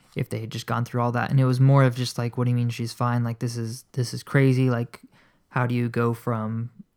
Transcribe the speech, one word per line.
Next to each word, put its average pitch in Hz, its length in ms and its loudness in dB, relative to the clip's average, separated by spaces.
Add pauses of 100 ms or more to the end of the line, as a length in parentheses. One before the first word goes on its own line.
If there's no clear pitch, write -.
(160)
if - 140 -4
they 107 100 -6
had 110 100 -10
just - 160 -10
gone 117 180 -2
through 120 160 -4
all 120 120 0
that, 120 180 -2
and 139 80 4
it 131 60 4
was 127 160 2
more 139 240 8
of 123 100 2
just, 127 240 -6
like, 120 180 -4
"What 123 80 0
do 120 60 2
you 123 60 2
mean 120 140 0
she's 117 220 -6
fine? 120 320 0
Like, 117 140 -6
this 120 180 -4
is, 113 360 -8
this 123 200 -4
is 120 100 -10
crazy. 131 460 4
Like, 120 320 -4 (500)
how 127 160 0
do 120 80 -2
you 120 140 0
go 117 240 0
from, 113 580 -6 (260)